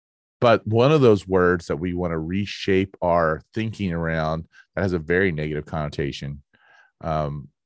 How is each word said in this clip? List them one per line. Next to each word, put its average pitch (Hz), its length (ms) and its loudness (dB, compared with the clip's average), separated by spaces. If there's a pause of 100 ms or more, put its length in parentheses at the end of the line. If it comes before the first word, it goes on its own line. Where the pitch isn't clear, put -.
(420)
but 117 240 4
one 117 260 4
of 156 100 6
those 107 260 6
words 90 400 2
that 80 100 -4
we 87 160 -4
wanna 87 240 -4
reshape 95 840 -2
our 85 400 2 (120)
thinking 104 400 -4
around 82 520 -2 (300)
that 90 80 -2
has 90 100 0
a 87 60 -2
very 87 320 0
negative 76 340 -6
connotation, 73 760 -8 (600)
um, 76 460 -4 (180)